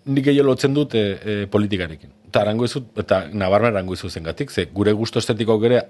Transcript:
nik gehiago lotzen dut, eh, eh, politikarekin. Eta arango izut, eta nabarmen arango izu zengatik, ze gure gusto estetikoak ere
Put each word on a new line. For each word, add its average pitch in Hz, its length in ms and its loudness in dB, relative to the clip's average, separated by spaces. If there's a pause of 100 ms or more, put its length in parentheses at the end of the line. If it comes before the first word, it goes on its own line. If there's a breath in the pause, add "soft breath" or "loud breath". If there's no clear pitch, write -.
nik 139 180 0
gehiago 143 240 4
lotzen 131 260 2
dut, 143 200 0
eh, 104 260 0
eh, 104 260 -4
politikarekin. 98 640 -2 (160)
Eta - 140 0
arango 107 240 0
izut, 120 220 -6 (100)
eta 95 320 0
nabarmen 101 460 2
arango 92 180 -2
izu 92 160 -8
zengatik, 85 420 -8
ze - 220 -2
gure 104 200 2
gusto 110 280 -2
estetikoak 110 440 0
ere 117 260 4